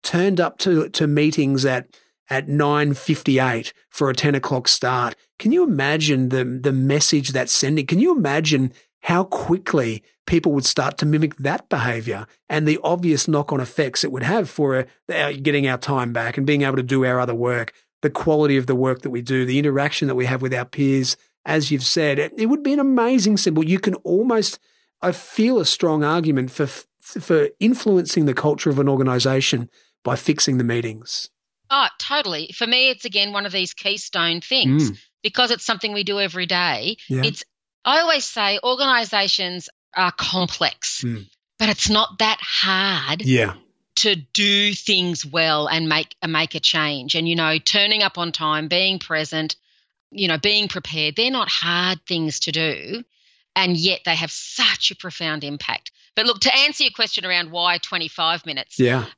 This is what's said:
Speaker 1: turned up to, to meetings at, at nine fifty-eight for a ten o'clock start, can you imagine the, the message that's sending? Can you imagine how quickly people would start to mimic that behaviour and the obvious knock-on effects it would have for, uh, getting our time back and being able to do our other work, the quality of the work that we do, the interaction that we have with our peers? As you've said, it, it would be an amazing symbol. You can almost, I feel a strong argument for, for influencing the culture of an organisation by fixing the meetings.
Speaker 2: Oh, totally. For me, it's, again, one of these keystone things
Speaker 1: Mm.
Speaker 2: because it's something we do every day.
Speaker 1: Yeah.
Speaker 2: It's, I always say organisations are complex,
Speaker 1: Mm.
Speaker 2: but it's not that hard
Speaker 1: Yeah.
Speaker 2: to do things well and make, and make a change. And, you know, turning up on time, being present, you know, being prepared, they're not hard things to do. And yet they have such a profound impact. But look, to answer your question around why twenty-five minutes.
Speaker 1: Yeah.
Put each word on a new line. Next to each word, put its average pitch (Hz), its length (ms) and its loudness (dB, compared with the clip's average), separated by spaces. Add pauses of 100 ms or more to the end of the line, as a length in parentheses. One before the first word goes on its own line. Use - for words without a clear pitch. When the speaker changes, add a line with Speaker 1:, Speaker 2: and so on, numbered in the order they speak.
Speaker 1:
turned 180 380 2
up 160 180 0
to, 165 320 2
to - 160 0
meetings 147 600 2
at, 127 220 -2 (420)
at 147 180 -4
nine 147 460 2
fifty-eight 131 800 0 (160)
for 143 180 0
a 127 60 0
ten 143 200 2
o'clock 131 340 -2
start, 123 460 0 (240)
can 220 140 2
you 359 100 4
imagine 147 680 2
the, 131 140 2 (180)
the 139 100 2
message 139 580 2
that's 131 220 -2
sending? 143 340 2
Can 170 120 2
you 330 180 4
imagine 143 560 2 (300)
how 180 220 2
quickly 151 760 0 (240)
people 165 260 2
would 139 140 0
start - 320 0
to - 80 0
mimic 151 300 2
that 139 340 -4
behaviour 113 560 -4 (240)
and 151 180 2
the 151 160 2
obvious 170 420 2
knock-on 147 340 0
effects 135 440 -2
it 143 80 -4
would 127 100 -6
have 175 280 0
for, 135 360 0 (260)
uh, 147 200 -2 (100)
getting 143 240 2
our 127 120 -2
time 123 340 -2
back 117 240 -4
and 135 100 0
being 147 160 2
able 135 140 0
to 131 60 0
do 131 240 2
our 127 120 2
other 123 160 -2
work, 120 380 -2 (300)
the 147 80 0
quality 151 480 2
of 127 80 -2
the 131 80 0
work 127 280 0
that 139 80 -6
we 123 120 -4
do, 127 240 0
the 127 120 0
interaction 143 480 0
that 131 100 0
we 123 100 0
have 127 160 0
with 131 100 -2
our 123 140 -4
peers? 135 500 0 (300)
As 151 240 0
you've 131 140 0
said, 143 340 0
it, 147 180 -4
it 220 100 0
would 285 160 2
be 285 120 0
an 294 60 2
amazing 240 580 4
symbol. 160 260 2
You 180 140 2
can 190 180 0
almost, 214 600 0 (420)
I 180 120 0
feel 233 480 0
a 151 40 0
strong 156 400 2
argument 147 460 0
for, 143 160 -2
for - 840 -2 (100)
influencing 185 680 2
the 131 80 2
culture 151 340 0
of 139 100 2
an 139 100 4
organisation 131 840 2 (340)
by 123 120 -2
fixing 147 420 2
the 123 60 2
meetings. 117 680 -4 (400)
Speaker 2:
Oh, 269 160 2 (120)
totally. 180 560 -4
For 240 120 -2
me, 254 240 2
it's, 247 160 -8
again, 202 260 -2
one 202 140 -4
of 185 60 -8
these 185 200 -4
keystone 170 720 -2
things 151 480 2
Speaker 1:
Mm. 104 80 -14 (240)
Speaker 2:
because 226 280 0
it's 226 140 -4
something 208 300 -4
we 202 100 -4
do 202 160 -2
every 180 240 -4
day. 175 540 -2 (100)
Speaker 1:
Yeah. 131 160 -2
Speaker 2:
It's, - 200 -4 (420)
I 285 140 4
always 330 260 0
say 208 360 -2
organisations 208 1080 0 (280)
are 180 160 0
complex, - 920 -4
Speaker 1:
Mm. 113 240 -6 (320)
Speaker 2:
but 220 120 2
it's - 180 -2
not 214 300 0
that 220 220 0
hard 185 840 -2
Speaker 1:
Yeah. 117 320 2 (420)
Speaker 2:
to 202 200 2
do 202 580 0
things 180 500 -2
well 156 420 0
and 160 220 -2
make, 156 320 0
and 165 120 -4
make 160 220 -2
a 160 60 -8
change. 147 540 0
And, 165 140 0
you 170 80 0
know, 160 220 2
turning 208 440 2
up 190 160 -2
on 170 140 -4
time, 156 360 -2
being 190 300 0
present, 156 580 -4 (540)
you 196 180 -2
know, 160 100 0
being 208 300 0
prepared, 151 480 -6
they're 240 140 0
not 240 180 -2
hard 175 580 -2
things 160 340 -4
to 160 120 -4
do. 156 500 -4 (540)
And 180 200 2
yet 175 280 0
they 170 100 0
have 165 160 -4
such - 600 -2
a 190 60 -14
profound 156 480 -8
impact. - 460 -8 (260)
But 220 100 2
look, 214 140 0
to 262 160 4
answer 285 280 2
your 240 100 0
question 196 320 -4
around 175 240 -2
why 175 280 0
twenty-five 165 680 -4
minutes. 135 320 -10
Speaker 1:
Yeah. 123 260 2 (140)